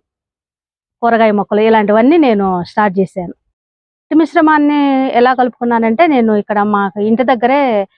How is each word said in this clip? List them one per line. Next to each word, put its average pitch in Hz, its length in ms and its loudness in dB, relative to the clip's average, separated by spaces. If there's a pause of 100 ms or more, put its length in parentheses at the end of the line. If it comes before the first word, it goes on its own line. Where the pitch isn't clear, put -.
(1000)
కూరగాయ 226 300 0
మొక్కలు 208 300 -2
ఇలాంటివన్నీ 220 560 2
నేను 202 460 0
స్టార్ట్ 196 360 -4
చేశాను. 180 300 -6
మట్టి - 840 -12
మిశ్రమాన్ని 294 1000 0
ఎలా 247 200 2
కలుపుకున్నానంటే 240 720 -2
నేను 240 260 2
ఇక్కడ 208 280 -2
మాకు 202 400 -2
ఇంటి 220 220 0
దగ్గరే, 240 640 0 (100)